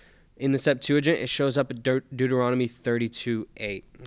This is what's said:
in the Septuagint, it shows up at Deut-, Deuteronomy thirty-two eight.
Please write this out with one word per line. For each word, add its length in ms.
in 160
the 80
Septuagint, 580
it 120
shows 280
up 140
at 100
Deut-, 340
Deuteronomy 520
thirty-two 800
eight. 280